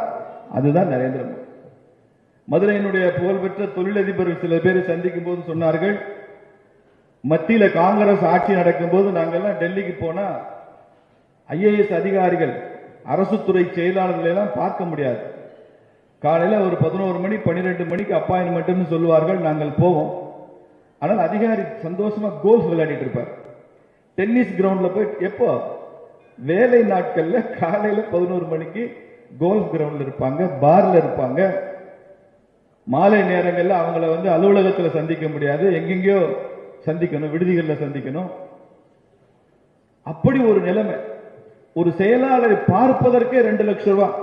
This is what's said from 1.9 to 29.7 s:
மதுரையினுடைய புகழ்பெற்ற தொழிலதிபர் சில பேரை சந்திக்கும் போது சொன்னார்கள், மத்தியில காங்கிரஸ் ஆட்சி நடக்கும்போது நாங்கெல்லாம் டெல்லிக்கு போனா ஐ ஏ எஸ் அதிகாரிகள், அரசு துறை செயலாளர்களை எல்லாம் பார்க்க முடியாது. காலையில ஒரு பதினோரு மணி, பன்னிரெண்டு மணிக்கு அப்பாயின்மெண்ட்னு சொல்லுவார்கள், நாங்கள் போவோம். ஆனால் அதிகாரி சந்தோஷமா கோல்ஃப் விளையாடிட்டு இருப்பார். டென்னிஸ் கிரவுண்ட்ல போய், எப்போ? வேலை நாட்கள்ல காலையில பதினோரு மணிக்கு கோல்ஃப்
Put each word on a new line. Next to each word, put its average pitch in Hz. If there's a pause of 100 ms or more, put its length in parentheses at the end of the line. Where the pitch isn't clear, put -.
மதுரையினுடைய 190
புகழ்பெற்ற 190
தொழிலதிபர் 185
சில 165
பேரை 185
சந்திக்கும் 175
போது 175
சொன்னார்கள், 165 (1300)
மத்தியில 170
காங்கிரஸ் 202
ஆட்சி 180
நடக்கும்போது 175
நாங்கெல்லாம் 175
டெல்லிக்கு 175
போனா 165 (1300)
ஐ 151
ஏ 208
எஸ் 196
அதிகாரிகள், 175 (520)
அரசு 190
துறை 185
செயலாளர்களை 175
எல்லாம் 196
பார்க்க 185
முடியாது. 147 (1000)
காலையில 170
ஒரு 175
பதினோரு 185
மணி, 202
பன்னிரெண்டு 175
மணிக்கு 185
அப்பாயின்மெண்ட்னு 175
சொல்லுவார்கள், 165
நாங்கள் 151
போவோம். 165 (920)
ஆனால் 185
அதிகாரி 214 (180)
சந்தோஷமா 208 (100)
கோல்ஃப் 196
விளையாடிட்டு 151
இருப்பார். - (840)
டென்னிஸ் 202
கிரவுண்ட்ல 190
போய், 208 (180)
எப்போ? 226 (920)
வேலை 220
நாட்கள்ல 180 (160)
காலையில 208 (100)
பதினோரு 175
மணிக்கு 160 (560)
கோல்ஃப் 180